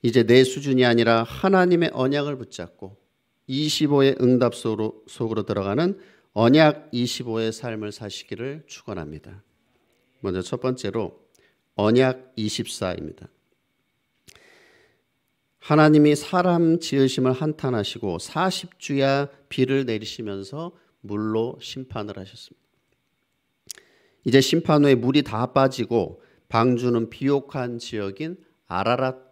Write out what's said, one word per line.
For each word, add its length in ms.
이제 220
내 200
수준이 400
아니라 380
하나님의 680
언약을 460
붙잡고 580
이십오의 760
응답 340
속으로, 520
속으로 380
들어가는 540
언약 600
이십오의 600
삶을 400
사시기를 720
축원합니다. 760
먼저 220
첫 180
번째로 600
언약 640
이십사입니다. 920
하나님이 580
사람 640
지으심을 540
한탄하시고 840
사십 600
주야 500
비를 360
내리시면서 880
물로 600
심판을 560
하셨습니다. 500
이제 160
심판 440
후에 100
물이 280
다 300
빠지고 720
방주는 640
비옥한 680
지역인 600
아라랏 640